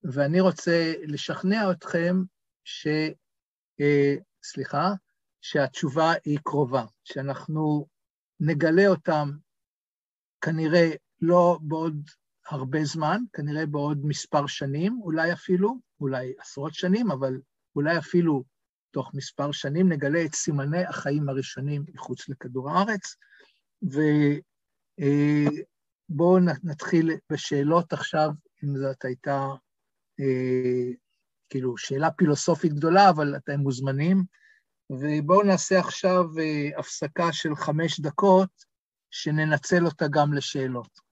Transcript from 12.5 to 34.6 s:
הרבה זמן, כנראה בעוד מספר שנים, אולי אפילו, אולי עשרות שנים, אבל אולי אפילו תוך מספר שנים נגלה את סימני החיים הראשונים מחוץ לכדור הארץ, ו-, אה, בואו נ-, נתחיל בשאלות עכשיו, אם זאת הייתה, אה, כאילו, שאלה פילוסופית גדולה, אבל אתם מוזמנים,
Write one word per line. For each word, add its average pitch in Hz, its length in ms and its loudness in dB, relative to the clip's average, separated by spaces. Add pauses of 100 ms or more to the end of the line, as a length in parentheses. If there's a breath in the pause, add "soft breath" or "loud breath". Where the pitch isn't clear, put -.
הרבה 143 340 -4
זמן, 160 380 -2 (120)
כנראה 147 320 -4
בעוד 147 380 -4
מספר 147 440 -2
שנים, 156 540 -4
אולי 165 320 -2
אפילו, 190 460 0 (220)
אולי 131 380 -6
עשרות 147 340 -12
שנים, 190 380 0
אבל 131 280 -4 (360)
אולי 151 220 0
אפילו 156 460 0 (480)
תוך - 220 -6
מספר 185 380 -6
שנים 170 400 2
נגלה 151 340 0
את 156 100 -6
סימני 151 500 -2
החיים 143 440 -4
הראשונים 139 640 -6
מחוץ - 360 -12
לכדור 131 420 -8
הארץ, 202 440 -2 (760 soft breath)
ו-, 147 460 4 (640)
אה, 147 640 2 (460)
בואו 175 300 4
נ-, 170 240 2
נתחיל 165 480 0 (200)
בשאלות 156 640 0
עכשיו, 156 360 0 (340)
אם 143 140 -2
זאת 135 280 -6
הייתה, 135 420 -4 (720)
אה, 127 720 0 (580)
כאילו, 127 280 -4
שאלה 147 340 -2
פילוסופית 160 640 2
גדולה, 165 360 6
אבל 147 260 0
אתם 143 240 -6
מוזמנים, 139 640 0 (640 soft breath)